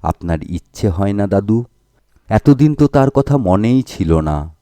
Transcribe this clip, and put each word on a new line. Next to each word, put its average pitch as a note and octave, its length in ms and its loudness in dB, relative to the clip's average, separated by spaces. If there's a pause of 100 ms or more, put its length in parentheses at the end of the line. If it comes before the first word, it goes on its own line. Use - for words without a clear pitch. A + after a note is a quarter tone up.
আপনার E2 420 -4
ইচ্ছে - 460 -6
হয় G2 240 -2
না G2+ 140 -2
দাদু? G2+ 360 0 (640)
এতদিন C#3+ 480 2
তো C#3+ 120 2
তার C3+ 220 2
কথা C#3 280 0
মনেই A2+ 440 2
ছিল D#2+ 380 -2
না D#2 420 -6